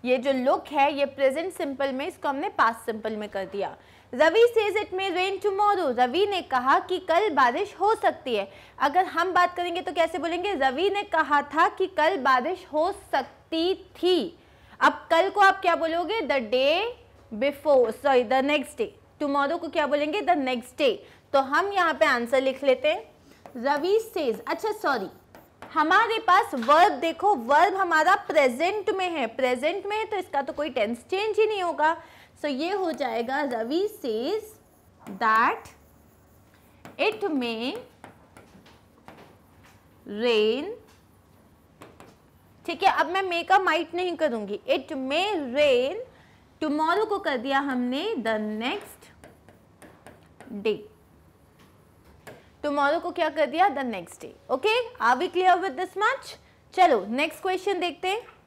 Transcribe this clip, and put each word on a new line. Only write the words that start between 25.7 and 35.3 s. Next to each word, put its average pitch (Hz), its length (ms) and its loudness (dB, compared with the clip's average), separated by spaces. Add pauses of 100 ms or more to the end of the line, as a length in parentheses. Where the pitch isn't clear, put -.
हमारे 403 440 2 (100)
पास 392 280 4
वर्ब 294 440 6
देखो, 339 360 0
वर्ब 294 400 4
हमारा 339 400 4 (120)
प्रेजेंट 311 600 2
में 381 200 -2
है, 302 180 -2
प्रेजेंट 254 580 -2
में 415 120 -4
है 440 80 -2
तो 427 120 -6
इसका 285 240 -4
तो 262 120 -8
कोई 302 160 -4
टेंस 233 420 -2
चेंज 427 280 -2
ही 440 80 6
नहीं 415 160 -2
होगा। 320 320 0 (460)
So 294 80 -4
ये 294 220 -4
हो 381 200 -2
जाएगा 247 520 -4
रवि 254 440 -2 (160)
says 285 400 -4 (800)
that 233 460 2 (1300)